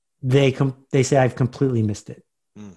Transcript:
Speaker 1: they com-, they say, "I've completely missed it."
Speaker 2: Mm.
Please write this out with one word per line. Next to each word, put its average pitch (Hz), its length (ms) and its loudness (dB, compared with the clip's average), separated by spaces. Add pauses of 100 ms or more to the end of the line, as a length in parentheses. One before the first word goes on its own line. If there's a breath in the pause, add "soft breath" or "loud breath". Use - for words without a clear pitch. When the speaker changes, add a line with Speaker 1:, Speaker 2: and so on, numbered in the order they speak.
(220)
Speaker 1:
they 135 300 2
com-, 135 400 -4
they 139 120 2
say, 139 140 0
"I've 127 180 2
completely 127 460 -2
missed 104 280 -4
it." - 160 -20 (320)
Speaker 2:
Mm. 104 200 -18